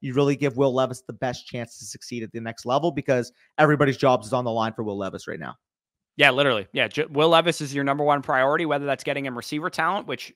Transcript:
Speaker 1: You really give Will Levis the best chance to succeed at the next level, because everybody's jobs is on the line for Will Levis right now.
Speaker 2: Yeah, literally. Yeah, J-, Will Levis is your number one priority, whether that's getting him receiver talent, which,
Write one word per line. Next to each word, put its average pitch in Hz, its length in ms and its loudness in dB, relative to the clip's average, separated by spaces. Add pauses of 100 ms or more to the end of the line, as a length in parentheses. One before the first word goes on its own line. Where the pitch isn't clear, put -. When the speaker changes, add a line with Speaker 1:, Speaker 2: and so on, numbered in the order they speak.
Speaker 1:
You 131 120 -6
really 143 240 4
give 131 200 -2
Will 135 160 4
Levis 127 280 0
the 120 120 -14
best 123 320 -6
chance - 320 -10
to - 80 -16
succeed - 380 -10
at - 80 -12
the 117 80 -10
next 113 260 -10
level, 147 240 2
because 131 420 0 (280)
everybody's 147 380 4
jobs 127 280 4
is 107 80 -6
on 123 120 -2
the 117 60 -2
line 113 220 0
for 117 100 -8
Will 101 140 -6
Levis 95 300 -8
right 82 120 -8
now. 69 180 -12 (600)
Speaker 2:
Yeah, 143 120 6
literally. 127 420 2
Yeah, 127 140 0
J-, 147 240 -4
Will 151 180 4
Levis 165 320 4
is 139 140 -8
your 143 80 -2
number 139 200 0
one 143 200 2
priority, 147 420 0
whether 143 220 -2
that's 131 160 -4
getting 139 240 -4
him 123 100 -8
receiver 151 320 -6
talent, 180 380 -2
which, - 280 -10